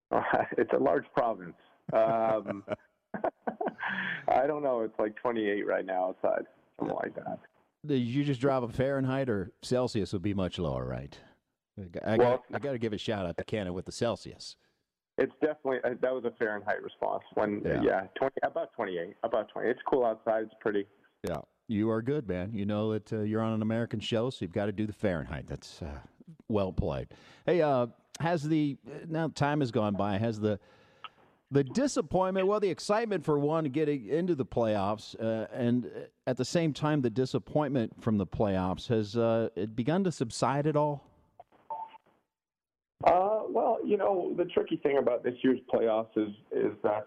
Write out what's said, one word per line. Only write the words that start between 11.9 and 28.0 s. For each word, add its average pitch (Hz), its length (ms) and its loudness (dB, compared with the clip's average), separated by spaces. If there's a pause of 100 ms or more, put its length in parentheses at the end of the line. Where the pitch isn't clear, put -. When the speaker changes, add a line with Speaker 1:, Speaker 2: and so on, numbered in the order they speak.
Speaker 2:
I 110 120 2
Speaker 1:
Well, 120 140 6
Speaker 2:
got, 127 120 0 (100)
I 113 60 -4
gotta 131 180 -4
give 113 140 -2
a 104 60 -4
shout 101 280 -4
out 85 120 -4
to - 80 -6
Canada 98 260 -4
with 90 140 -6
the - 80 -12
Celsius. - 640 -4 (600)
Speaker 1:
It's 131 140 2 (100)
definitely, 135 440 0
uh, 123 160 0
that 127 120 0
was 123 120 -4
a 117 60 -2
Fahrenheit 104 520 -2
response. 104 400 -4 (120)
When, 104 300 0
Speaker 2:
Yeah. 87 160 0
Speaker 1:
yeah, 101 200 2 (160)
twenty, 135 260 0
about 147 300 -4
twenty-eight, 92 500 -4
about 117 260 -2
twenty. 104 200 -2
It's 127 200 0
cool 131 140 4
outside. 110 400 0
It's 110 160 -12
pretty. 101 260 0 (420)
Speaker 2:
Yeah. 80 120 -4 (300)
You 110 200 2
are 113 120 2
good, 135 260 -2
man. 92 260 -2
You 101 120 -2
know 104 280 0
that, 107 200 -4
uh, 110 80 -2
you're 107 200 0
on 113 120 0
an 107 80 0
American 113 400 0
show, 117 280 0
so - 120 -10
you've 87 120 -6
gotta 104 200 0
do 104 120 -2
the 104 80 -6
Fahrenheit. 76 540 -2
That's, - 340 -10
uh, 71 180 -10 (500)
well 98 240 0
played. 71 340 -2 (380)
Hey, 170 160 4
uh, 135 260 4 (320)